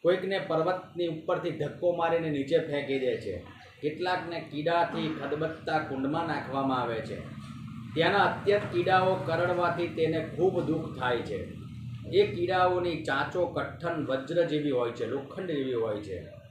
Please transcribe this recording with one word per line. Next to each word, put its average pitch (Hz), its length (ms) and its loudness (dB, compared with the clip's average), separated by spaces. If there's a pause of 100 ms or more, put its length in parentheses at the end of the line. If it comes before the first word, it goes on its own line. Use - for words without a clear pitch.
કોઈકને 185 360 2
પર્વતની 170 680 -2
ઉપરથી 160 500 -2
ધક્કો 147 340 -2
મારીને 165 380 2
નીચે 139 300 2
ફેંકી 139 400 -2
દે 123 160 2
છે. 95 180 -6 (420)
કેટલાકને 165 640 -2
કીડાથી 160 720 0
ખદબદતા 151 720 -2
કુંડમાં 139 480 -2
નાખવામાં 131 540 0
આવે 117 200 -2
છે. 101 160 -8 (720)
ત્યાંના 175 360 4
અત્યંત 202 440 2
કીડાઓ 185 460 4
કરડવાથી 170 720 2
તેને 160 380 2
ખૂબ 165 360 2
દુઃખ 151 300 0
થાય 123 300 0
છે. - 180 -4 (680)
એ 190 180 6
કીડાઓની 180 760 2
ચાંચો 147 440 0
કઠણ 151 600 -4
વજ્ર 135 400 0
જેવી 147 260 0
હોય 120 200 2
છે, 117 140 -4
લોખંડ 139 440 -6
જેવી 131 240 -2
હોય 110 260 0
છે. 95 180 -8 (320)